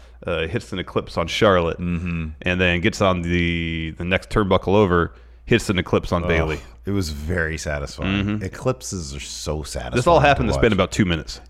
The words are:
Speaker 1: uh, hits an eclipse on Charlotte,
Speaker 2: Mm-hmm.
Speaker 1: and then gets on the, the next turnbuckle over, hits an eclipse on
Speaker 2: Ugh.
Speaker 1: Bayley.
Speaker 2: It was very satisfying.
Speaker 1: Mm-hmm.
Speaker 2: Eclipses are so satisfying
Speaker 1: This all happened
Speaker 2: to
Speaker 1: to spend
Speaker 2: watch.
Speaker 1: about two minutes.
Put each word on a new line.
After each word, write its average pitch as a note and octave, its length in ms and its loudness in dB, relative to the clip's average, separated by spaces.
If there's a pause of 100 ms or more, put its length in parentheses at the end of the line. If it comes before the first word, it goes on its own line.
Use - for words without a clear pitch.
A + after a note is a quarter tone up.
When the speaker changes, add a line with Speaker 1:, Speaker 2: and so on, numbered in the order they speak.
(260)
Speaker 1:
uh, E2 200 -2
hits G2+ 260 -6
an G2 60 -6
eclipse - 400 -6
on E2+ 100 0
Charlotte, F2 500 4
Speaker 2:
Mm-hmm. F2 500 -4 (140)
Speaker 1:
and F2+ 180 0
then F2 200 2
gets F#2+ 220 0
on F#2 200 4
the, E2+ 760 -2
the F2 80 -8
next F2+ 240 -2
turnbuckle F#2+ 460 2
over, F2 360 4 (320)
hits - 240 2
an G2 100 2
eclipse F#2 320 0
on F2 120 0
Speaker 2:
Ugh. F2 60 -2
Speaker 1:
Bayley. D#2+ 320 0 (260)
Speaker 2:
It G2 60 -2
was F#2+ 180 -2
very D#2 480 -2
satisfying. D#2+ 680 -4
Speaker 1:
Mm-hmm. G#2 200 -2
Speaker 2:
Eclipses F#2 680 -6
are C#2+ 60 -10
so D#2 420 -6
satisfying - 320 -8
Speaker 1:
This - 120 0
all E3+ 140 6
happened C3+ 280 4
Speaker 2:
to G2+ 60 2
Speaker 1:
to - 40 0
spend A#2+ 140 4
Speaker 2:
watch. G2+ 40 2
Speaker 1:
about F#2 160 2
two A2+ 120 2
minutes. E2+ 460 -2